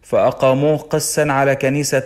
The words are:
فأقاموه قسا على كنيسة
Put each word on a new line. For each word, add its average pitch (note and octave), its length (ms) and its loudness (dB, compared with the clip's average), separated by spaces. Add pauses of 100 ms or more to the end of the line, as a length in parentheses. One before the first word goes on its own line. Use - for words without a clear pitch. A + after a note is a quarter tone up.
فأقاموه C3 720 2
قسا - 420 -4
على C#3 360 0
كنيسة C#3 500 -2